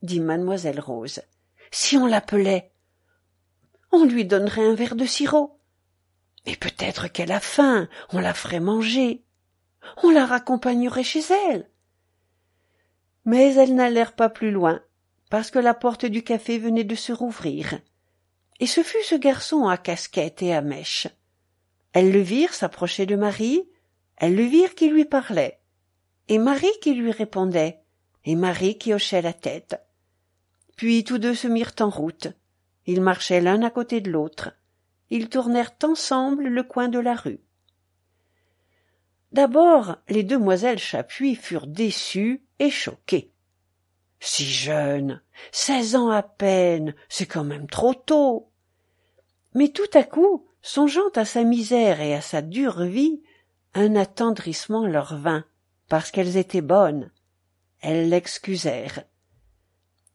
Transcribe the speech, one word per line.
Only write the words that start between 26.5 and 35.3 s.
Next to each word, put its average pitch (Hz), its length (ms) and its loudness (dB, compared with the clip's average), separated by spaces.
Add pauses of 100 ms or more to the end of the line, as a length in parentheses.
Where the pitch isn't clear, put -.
qui 294 100 0
lui 233 200 -2
répondait, 185 680 -2 (460)
et 160 100 0
Marie 180 400 0
qui 220 160 -4
hochait 202 300 0
la 170 100 -4
tête. - 500 -10 (920)
Puis 233 260 2
tous 247 140 -4
deux 240 180 -2
se 240 140 -4
mirent 226 320 -2
en 208 80 2
route. 165 400 -6 (560)
Ils 180 160 0
marchaient 185 400 2
l'un 190 220 2
à 233 80 0
côté 233 320 -4
de 196 80 -6
l'autre. 156 400 -6 (580)
Ils 226 220 -4
tournèrent 240 420 -2 (100)